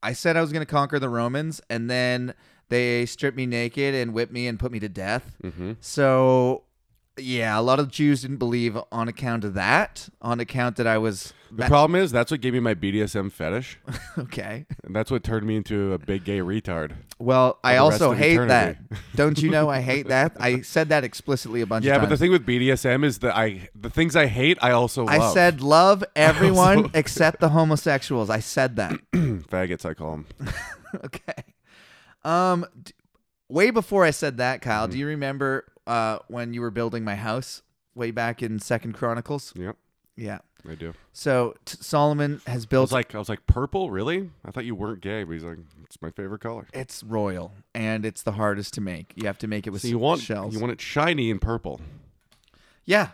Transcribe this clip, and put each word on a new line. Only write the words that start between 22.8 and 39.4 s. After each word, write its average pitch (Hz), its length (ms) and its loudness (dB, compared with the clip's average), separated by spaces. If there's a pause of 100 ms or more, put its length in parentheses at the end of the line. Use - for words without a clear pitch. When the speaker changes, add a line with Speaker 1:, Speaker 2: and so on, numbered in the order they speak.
Speaker 2:
M 131 200 2
is 127 140 0
that 120 160 0
I, 101 400 -2
the 107 140 -12
things 160 260 0
I 156 120 6
hate, 127 340 2
I 123 100 4
also 123 340 2
Speaker 1:
I 139 120 4
Speaker 2:
love. 113 160 4
Speaker 1:
said, 175 280 4
"Love 180 480 6
Speaker 2:
<laughs> - 80 -8
Speaker 1:
everyone 185 600 6
Speaker 2:
Also 214 160 2
Speaker 1:
except 160 460 2
the 165 100 4
homosexuals." 147 800 2
I 110 100 0
said 127 380 -2
that. 90 160 -2 (120)
Speaker 2:
<clears throat> - 80 -12
Faggots, 92 720 -2
I 82 80 -4
call 78 220 -8
'em. 76 100 -10 (140)
Speaker 1:
<laughs> - 680 -10
Okay. - 380 -14 (800)
Um, 175 420 0 (180)
d-, - 100 -20 (560)
way 175 220 4
before 202 340 2
I 156 60 4
said 139 260 -4
that, 123 240 -2
Kyle, 110 240 -2
Speaker 2:
Mm-hmm. 95 80 -6
Speaker 1:
do 127 60 -6
you 143 80 -6
remember, 139 580 -4 (220)
uh, 110 400 -2
when 120 260 -8
you 120 80 -6
were 120 100 -4
building 117 320 -4
my 104 120 -4
house 110 460 -6 (320)
way 120 180 -6
back 117 300 -4
in 110 180 -4
Second 113 340 -4
Chronicles? 120 640 -6